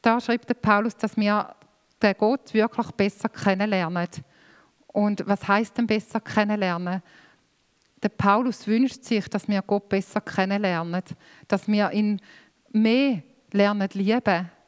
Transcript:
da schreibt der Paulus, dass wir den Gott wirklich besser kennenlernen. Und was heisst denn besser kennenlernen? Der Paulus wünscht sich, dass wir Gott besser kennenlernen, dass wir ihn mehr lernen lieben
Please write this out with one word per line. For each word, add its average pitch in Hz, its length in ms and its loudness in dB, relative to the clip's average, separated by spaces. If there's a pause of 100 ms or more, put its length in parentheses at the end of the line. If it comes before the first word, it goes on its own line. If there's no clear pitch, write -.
da 233 200 4
schreibt - 280 -4
der 240 60 0
Paulus, 214 420 2
dass - 200 -4
wir 208 380 0 (460)
den 202 160 4
Gott 240 380 0
wirklich 220 380 0
besser - 360 -2
kennenlernen. 190 800 0 (800)
Und 208 400 -2
was 196 200 -2
heisst 208 300 0
denn 233 100 0
besser 214 340 -2
kennenlernen? 185 840 -2 (1000)
Der 208 60 0
Paulus 220 580 0
wünscht 226 380 0
sich, 208 240 -2
dass - 200 -6
wir 202 140 0
Gott - 260 -4
besser 196 320 -2
kennenlernen, 185 800 -2 (460)
dass 196 200 -2
wir 208 240 2
ihn 208 280 0 (500)
mehr 220 520 2 (300)
lernen 202 400 2
lieben 196 580 0 (180)